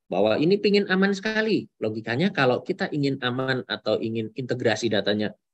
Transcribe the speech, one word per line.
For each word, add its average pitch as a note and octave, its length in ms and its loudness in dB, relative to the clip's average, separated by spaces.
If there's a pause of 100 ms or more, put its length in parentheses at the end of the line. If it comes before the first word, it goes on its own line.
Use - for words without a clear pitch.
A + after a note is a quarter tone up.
bahwa G#2 320 2
ini F3 160 4
pingin G3+ 320 2
aman F#3+ 240 2
sekali, G#3+ 560 -2 (160)
logikanya A2+ 480 -2
kalau B2+ 320 2
kita - 320 -4
ingin C#3 240 0
aman C3 480 -2
atau G#2+ 320 -2
ingin A2+ 400 -4
integrasi A#2+ 480 -2
datanya G#2 480 0 (180)